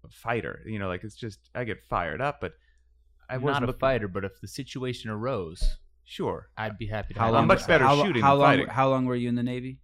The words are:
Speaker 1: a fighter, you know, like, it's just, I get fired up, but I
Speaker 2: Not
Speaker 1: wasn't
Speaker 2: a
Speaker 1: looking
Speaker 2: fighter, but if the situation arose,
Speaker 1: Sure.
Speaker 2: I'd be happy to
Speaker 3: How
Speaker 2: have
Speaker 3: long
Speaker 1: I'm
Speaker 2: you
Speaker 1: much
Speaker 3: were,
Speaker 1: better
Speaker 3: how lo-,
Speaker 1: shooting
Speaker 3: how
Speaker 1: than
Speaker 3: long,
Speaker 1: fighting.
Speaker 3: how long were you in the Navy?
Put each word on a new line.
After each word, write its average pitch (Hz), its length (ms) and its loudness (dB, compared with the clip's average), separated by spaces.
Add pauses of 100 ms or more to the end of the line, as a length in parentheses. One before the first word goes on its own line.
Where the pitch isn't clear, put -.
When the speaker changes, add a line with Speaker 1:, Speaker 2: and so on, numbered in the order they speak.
Speaker 1:
a - 60 -20
fighter, - 560 -6
you 107 120 -8
know, 98 100 -4
like, 90 160 -6
it's 107 120 -16
just, - 380 -14
I 123 100 -6
get 104 200 -8
fired 85 360 -4
up, 143 200 -6
but 90 120 -8 (760)
I 127 60 -8
Speaker 2:
Not 123 80 -6
Speaker 1:
wasn't 139 220 -2
Speaker 2:
a - 40 -2
Speaker 1:
looking - 120 -6
Speaker 2:
fighter, 123 280 0
but 95 160 -6
if - 160 -10
the 101 80 -14
situation 127 640 -8
arose, 104 680 -2 (260)
Speaker 1:
Sure. - 520 -8
Speaker 2:
I'd 107 220 -8
be 110 80 -8
happy 104 280 -8
to 117 60 -8
Speaker 3:
How 113 60 4
Speaker 2:
have 113 80 4
Speaker 3:
long - 80 6
Speaker 1:
I'm - 20 4
Speaker 2:
you 160 100 4
Speaker 1:
much 180 80 2
Speaker 3:
were, - 60 -6
Speaker 1:
better 151 160 6
Speaker 3:
how 139 100 8
lo-, 143 100 4
Speaker 1:
shooting 123 180 0
Speaker 3:
how 139 120 6
Speaker 1:
than 143 60 4
Speaker 3:
long, 139 100 8
Speaker 1:
fighting. 101 180 4
Speaker 3:
how 135 220 2
long 131 160 2
were 123 80 -2
you 120 140 -2
in 120 80 0
the 120 60 -2
Navy? 127 420 -6